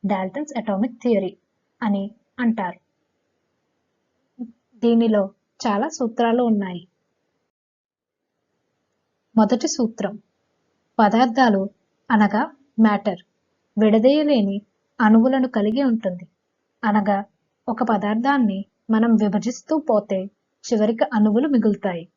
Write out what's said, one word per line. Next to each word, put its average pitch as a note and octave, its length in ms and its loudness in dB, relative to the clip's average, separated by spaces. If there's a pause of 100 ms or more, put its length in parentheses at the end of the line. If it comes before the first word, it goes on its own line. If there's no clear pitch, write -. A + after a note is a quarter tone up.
Dalton's G3+ 560 -6
Atomic G#3+ 280 -4
Theory G3 400 -2 (520)
అని G3+ 280 -4 (280)
అంటారు. A3+ 420 -4 (1900)
దీనిలో A3+ 560 2 (360)
చాలా A3 220 -2
సూత్రాలు A#3 540 -2
ఉన్నాయి. G3 460 -2 (2500)
మొదటి A3+ 320 2
సూత్రం, A3 540 -6 (760)
పదార్థాలు A3+ 720 2 (400)
అనగా G#3+ 420 0 (280)
మ్యాటర్ G#3 400 0 (580)
విడదీయలేని A3 840 2 (380)
అణువులను B3 480 4
కలిగి A3+ 340 -2
ఉంటుంది. G#3 460 -4 (560)
అనగా, G#3 400 0 (440)
ఒక A#3 140 -4
పదార్థాన్ని A3 840 -2 (260)
మనం A3 240 2
విభజిస్తూ G#3 640 -2
పోతే G#3 460 -2 (480)
చివరికి A3+ 400 0
అణువులు G#3+ 360 2
మిగులుతాయి. G3+ 680 -2